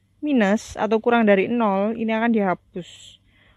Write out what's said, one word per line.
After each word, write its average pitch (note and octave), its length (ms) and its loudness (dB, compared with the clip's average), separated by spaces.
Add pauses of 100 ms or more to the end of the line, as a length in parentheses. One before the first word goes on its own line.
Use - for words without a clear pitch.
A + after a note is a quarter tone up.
(220)
minus A3+ 560 0
atau A3 240 0
kurang A#3 240 2
dari G3+ 240 4
nol A3 480 -2
ini A3+ 160 -4
akan A3+ 160 0
dihapus - 880 -4 (380)